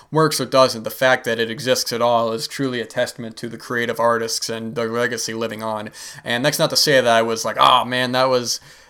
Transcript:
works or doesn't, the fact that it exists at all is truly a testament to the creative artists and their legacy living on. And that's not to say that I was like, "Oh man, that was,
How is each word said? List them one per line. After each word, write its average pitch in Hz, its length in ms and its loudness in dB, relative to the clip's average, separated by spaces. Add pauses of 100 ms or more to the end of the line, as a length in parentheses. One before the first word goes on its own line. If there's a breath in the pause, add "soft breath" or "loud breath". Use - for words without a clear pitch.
(120)
works 151 280 2
or 131 60 -2
doesn't, 123 380 4
the 113 80 -6
fact 127 320 2
that 117 160 0
it 113 100 0
exists 120 420 -2
at 117 100 -4
all 117 300 2
is 113 160 -6
truly 127 320 -4
a 113 60 -6
testament 120 520 -6
to 120 120 -10
the 113 80 -12
creative 117 420 -4
artists 113 500 0
and 113 260 -8
their 117 140 -2
legacy 117 440 -2
living 110 300 -6
on. 107 260 -6 (340 loud breath)
And 120 220 -2
that's 151 140 0
not 156 100 2
to 127 80 0
say 139 240 4
that 120 60 2
I 117 160 6
was 113 200 -2
like, 113 160 -4
"Oh 131 240 6
man, 123 280 -2
that 127 140 2
was, 123 340 0 (300 loud breath)